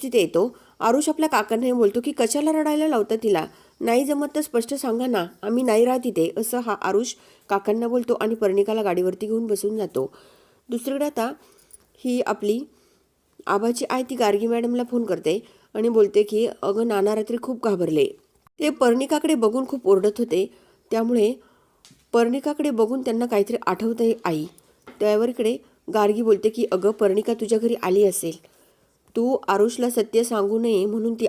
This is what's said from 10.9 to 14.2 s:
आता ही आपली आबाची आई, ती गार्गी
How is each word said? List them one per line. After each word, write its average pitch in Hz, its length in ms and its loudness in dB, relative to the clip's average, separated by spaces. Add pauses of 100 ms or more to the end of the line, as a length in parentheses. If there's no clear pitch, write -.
आता 277 280 -4 (720)
ही 247 160 0
आपली 214 380 -2 (880)
आबाची 226 420 -2
आई, 254 140 -2
ती 254 120 -10
गार्गी 214 320 2